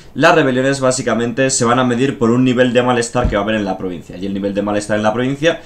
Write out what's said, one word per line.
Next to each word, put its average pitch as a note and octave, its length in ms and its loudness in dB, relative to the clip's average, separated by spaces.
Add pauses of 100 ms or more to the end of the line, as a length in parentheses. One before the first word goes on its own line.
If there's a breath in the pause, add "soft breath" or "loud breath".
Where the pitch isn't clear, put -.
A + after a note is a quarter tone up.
(140 loud breath)
Las D#3+ 200 2
rebeliones C3+ 460 2
básicamente A#2+ 680 0
se B2+ 160 0
van A#2 120 2
a B2+ 60 2
medir B2 340 0
por A2+ 140 2
un B2 140 4
nivel B2+ 260 2
de A#2+ 120 2
malestar A#2+ 440 0
que A2+ 80 0
va G2+ 60 2
a - 20 -4
haber A2 120 -2
en G#2 100 -2
la F#2+ 120 -4
provincia. F2+ 380 -10
Y F2+ 100 -10
el G2 80 -4
nivel G2+ 200 -4
de G2 80 -2
malestar G#2 340 -2
en G#2+ 80 -2
la G#2+ 100 0
provincia C3+ 520 -2